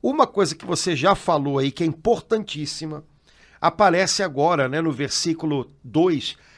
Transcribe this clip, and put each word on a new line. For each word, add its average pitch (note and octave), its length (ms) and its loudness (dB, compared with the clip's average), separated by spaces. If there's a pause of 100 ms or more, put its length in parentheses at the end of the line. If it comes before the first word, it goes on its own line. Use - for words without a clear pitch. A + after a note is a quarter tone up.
Uma C4+ 240 2
coisa E3 280 0
que - 100 -20
você F3+ 320 -2
já F3 180 4
falou C#3+ 440 0
aí, C3+ 120 0
que E3+ 140 -4
é - 20 2
importantíssima, D#3 1160 -4 (560)
aparece F3+ 600 2
agora, D3 440 0
né, C#3 140 -2
no E3 100 0
versículo C#3+ 800 -4 (140)
dois, D3+ 520 0 (220)